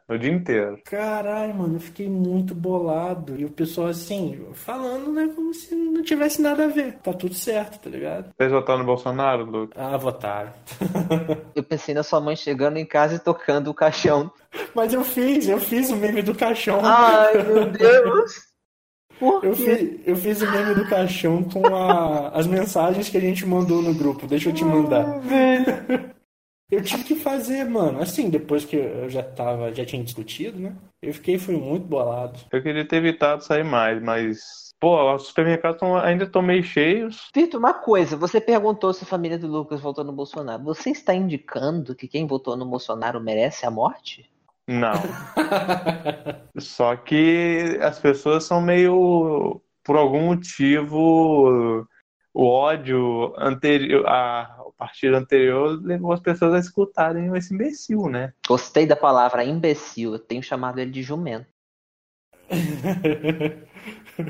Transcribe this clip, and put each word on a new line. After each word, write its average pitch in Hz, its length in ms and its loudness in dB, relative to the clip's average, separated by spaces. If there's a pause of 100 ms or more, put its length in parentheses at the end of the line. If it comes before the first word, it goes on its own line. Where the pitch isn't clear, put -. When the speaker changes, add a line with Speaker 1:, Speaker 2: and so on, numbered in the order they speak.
Speaker 1:
O 117 80 -4
dia 123 160 -2
inteiro. 110 520 -2
Speaker 2:
Caralho, 214 680 -6
mano, 170 220 -4
eu 170 40 -8
fiquei 202 280 -10
muito 185 460 -2
bolado. 170 840 -4
E 147 60 -6
o 147 60 -8
pessoal, 165 380 -4
assim, 170 640 -8
falando, 262 600 -8
né, 311 220 -2
como 330 200 -6
se - 200 -12
não 330 280 -2
tivesse 302 400 0
nada 294 220 2
a 302 40 2
ver. 285 300 -4
Tá 185 140 -6
tudo 180 220 -6
certo, 208 440 -6
tá - 120 -16
ligado? 156 460 -10
Speaker 1:
Vocês 131 140 2
votaram 131 300 2
no 123 60 -6
Bolsonaro, 127 580 0
Lucas? 110 360 -8
Speaker 2:
Ah, 135 160 -4
votaram. 110 560 -6 (280)
<laughs> 170 720 -4
Speaker 3:
Eu 147 80 -4
pensei 151 320 -6
na 147 80 0
sua 151 180 0
mãe 151 160 -4
chegando 143 400 -2
em 160 80 -6
casa 156 300 2
e 170 40 -4
tocando 147 520 0
o 147 40 -6
caixão. 151 560 2 (440)
Speaker 2:
Mas 226 180 0
eu 254 100 2
fiz, 254 460 0
eu 196 100 2
fiz 247 320 -2
o 220 60 -2
meme 208 240 0
do 202 140 0
caixão. 220 480 0
Speaker 3:
Ai, 220 600 6
meu 214 280 4
Deus! 240 760 6 (720)
Por 370 260 2
Speaker 2:
Eu 196 100 2
Speaker 3:
quê? 233 220 2
Speaker 2:
fiz, 170 300 -4
eu 180 100 2
fiz 208 260 -2
o 202 80 2
meme 202 240 0
do 202 140 2
caixão 180 540 0
com 190 320 2
a, 165 540 2
as 160 180 0
mensagens 190 600 0
que - 80 -2
a 185 40 2
gente 185 260 0
mandou 180 360 2
no 170 120 0
grupo. 143 320 -2
Deixa 147 240 0
eu 156 40 0
te 160 100 -2
mandar. 151 420 4
Speaker 3:
Ai, 277 140 -6
velho. 254 960 0
Speaker 2:
<laughs> - 0 - (520)
Eu 202 140 0
tive 240 220 -6
que 302 100 -2
fazer, 269 480 -4
mano. 180 380 0
Assim, 190 280 -4
depois 147 360 0
que - 100 -6
eu 131 340 -4
já 127 140 -4
tava, 120 500 -4
já 120 140 -8
tinha 127 160 -8
discutido, 151 560 -10
né? 190 160 -10 (260)
Eu 147 140 -8
fiquei, 180 240 -2
fui 180 180 -4
muito 151 300 -4
bolado. 123 540 -4 (100)
Speaker 1:
Eu 131 100 -2
queria 151 240 -4
ter 165 120 -2
evitado 160 480 2
sair 151 180 0
mais, 113 400 0
mas, 113 800 -4
pô, 151 340 4
os 135 140 -6
supermercados 165 500 0
tão, 180 180 0
ainda 180 300 2
tão 190 160 2
meio 180 220 2
cheios. 214 680 0
Speaker 3:
Vitor, 302 280 2
uma 247 120 4
coisa, 175 440 2
você 175 240 0
perguntou 208 520 2
se 185 120 -14
a - 20 -14
família 170 320 -4
do 165 80 -8
Lucas 151 340 -6
votou 143 220 -6
no 143 100 -10
Bolsonaro. 139 520 -10
Você 156 260 -6
está - 240 0
indicando 151 800 -4
que 127 140 -14
quem 151 180 -4
votou 135 300 -4
no 127 100 -8
Bolsonaro 120 540 -6
merece 110 440 -2
a 120 60 -2
morte? - 580 -4 (400)
Speaker 1:
Não. 120 260 0
Speaker 2:
<laughs> 180 1600 -4
Speaker 1:
Só 123 380 0
que 165 840 2
as 147 180 0
pessoas 147 460 2
são 175 160 2
meio, 175 1000 2 (240)
por 147 120 2
algum 147 300 4
motivo, 147 1600 4 (480)
o 131 100 4
ódio 127 920 2
anterior, 139 720 2
a, 120 480 0 (100)
o - 60 -20
partido 131 440 -2
anterior 135 640 2
levou 175 300 -2
as 175 80 -2
pessoas 175 340 2
a 180 40 4
escutarem 180 760 -2
esse 180 180 -6
imbecil, 214 540 -4
né? 127 240 -6 (160)
Speaker 3:
Gostei 147 380 2
da 147 100 4
palavra 123 480 4
imbecil, 147 680 -2
eu 110 40 -6
tenho 120 240 -8
chamado 127 380 -6
ele 127 100 -6
de 131 120 -8
jumento. 135 440 -8 (1000)
Speaker 2:
<laughs> 156 1200 -2 (640)